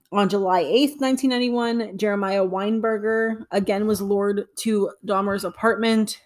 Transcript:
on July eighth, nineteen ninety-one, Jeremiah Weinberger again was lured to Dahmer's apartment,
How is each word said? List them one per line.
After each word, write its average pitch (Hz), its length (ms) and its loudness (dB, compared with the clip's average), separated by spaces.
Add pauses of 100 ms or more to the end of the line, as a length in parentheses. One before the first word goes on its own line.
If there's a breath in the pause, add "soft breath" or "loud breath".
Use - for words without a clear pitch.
(120)
on 202 160 2
July 185 320 2
eighth, 247 400 2
nineteen 262 300 0
ninety-one, 240 680 0
Jeremiah 196 500 0
Weinberger 220 1040 -2
again 202 360 0
was 214 140 0
lured 202 460 0 (100)
to 214 340 0 (160)
Dahmer's 196 380 -2
apartment, 220 800 0